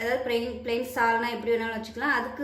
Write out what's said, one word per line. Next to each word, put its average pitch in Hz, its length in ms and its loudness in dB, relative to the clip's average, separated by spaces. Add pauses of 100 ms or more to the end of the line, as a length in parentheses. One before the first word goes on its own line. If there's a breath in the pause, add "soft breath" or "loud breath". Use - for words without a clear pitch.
அதாவது 247 260 0
பிளெயின், 240 240 0 (140)
பிளெயின் 247 320 -2
சால்னா 233 400 4
எப்படி 214 160 0
வேணாலும் 226 260 0
வச்சுக்கலாம். 254 400 0
அதுக்கு 240 260 -4